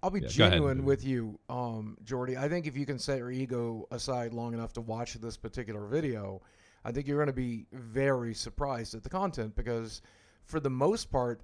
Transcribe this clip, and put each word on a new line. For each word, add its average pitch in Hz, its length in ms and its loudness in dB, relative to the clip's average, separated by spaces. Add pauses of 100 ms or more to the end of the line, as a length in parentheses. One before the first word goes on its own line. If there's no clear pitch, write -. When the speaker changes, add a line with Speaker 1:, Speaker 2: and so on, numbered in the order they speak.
Speaker 1:
I'll 185 80 2
be 190 100 0
Speaker 2:
Yeah, 64 80 -2
go - 160 6
ahead. - 80 10
Speaker 1:
genuine 135 320 4
with 139 200 6
you, 117 440 -2
um, 117 560 -4
Jordy. 127 320 -2
I 139 140 0
think 170 160 0
if 131 100 -4
you 139 80 0
can 131 140 -2
set 139 200 0
your 123 140 -6
ego 120 580 -2
aside 120 440 -2
long 117 180 -4
enough 117 220 -4
to 117 80 -6
watch 113 320 -4
this 113 240 -8
particular 104 480 -8
video, 110 560 -2 (420)
I 117 80 -4
think 139 160 -4
you're 143 100 2
gonna 143 140 4
be 123 400 -2
very 123 600 2
surprised 120 600 -2
at 113 80 -8
the - 80 -10
content 143 460 0
because, 113 460 -2 (420)
for 160 160 -2
the 139 100 2
most 151 400 2
part, 123 340 2